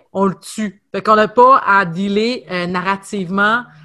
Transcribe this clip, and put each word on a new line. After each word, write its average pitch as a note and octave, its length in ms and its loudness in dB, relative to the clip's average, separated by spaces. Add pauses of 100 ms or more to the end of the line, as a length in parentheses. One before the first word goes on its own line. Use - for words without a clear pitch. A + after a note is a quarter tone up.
(120)
on G3 140 0
le F#3 120 -2
tue. - 440 -10 (100)
Fait G3 100 -6
qu'on G#3+ 140 2
n'a G#3+ 120 4
pas B3 300 6
à G3 260 2
dealer, G3+ 640 -4
euh, F3 160 -4
narrativement G3 960 -2 (200)